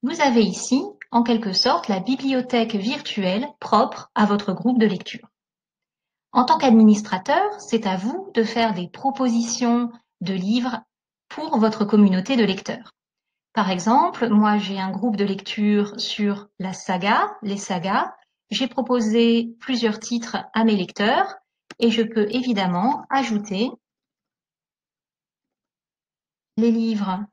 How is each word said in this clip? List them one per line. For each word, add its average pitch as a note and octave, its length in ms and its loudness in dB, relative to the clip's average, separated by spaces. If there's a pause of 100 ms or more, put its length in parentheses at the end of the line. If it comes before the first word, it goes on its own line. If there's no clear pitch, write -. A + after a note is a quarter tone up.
vous D#4+ 160 -4
avez B3 240 4
ici, A#3+ 400 -2 (280)
en A#3+ 120 4
quelque A3+ 300 0
sorte, C4+ 340 0
la F#3+ 140 -2
bibliothèque B3+ 720 -2
virtuelle G#3 720 -4 (140)
propre - 520 0
à G#3+ 120 2
votre G3+ 260 0
groupe B3 260 0
de A3 80 4
lecture. - 440 -4 (1040)
En B3 100 4
tant D#4+ 140 4
qu'administrateur, A3+ 840 6 (180)
c'est A3 280 -2
à F#3 80 -2
vous C4 380 -6
de A3+ 100 2
faire A3+ 300 0
des F3 160 -6
propositions A#3+ 1000 0 (280)
de F#3 140 -4
livres A3+ 480 -2 (480)
pour D4+ 280 -4
votre G#3+ 280 2
communauté G3+ 500 4
de A#3+ 80 4
lecteurs. - 500 -4 (600)
Par G3 160 0
exemple, A#3 600 2
moi G#3 280 4
j'ai G3 220 -4
un F#3+ 120 -4
groupe G#3 240 -2
de G3+ 80 0
lecture G#3 760 -2
sur G3+ 480 -4 (120)
la F#3 140 -6
saga, G#3+ 720 -2
les G3+ 140 -6
sagas. G3+ 540 -4 (380)
J'ai B3+ 180 -4
proposé A#3 920 0
plusieurs A3+ 400 -2
titres - 380 -6 (160)
à A3 100 0
mes A3+ 120 4
lecteurs A3+ 600 0 (420)
et A#3 140 2
je A3 100 0
peux A3 300 0
évidemment A3 800 0
ajouter A3+ 600 -2 (3000)
les A3+ 140 4
livres G#3 600 -2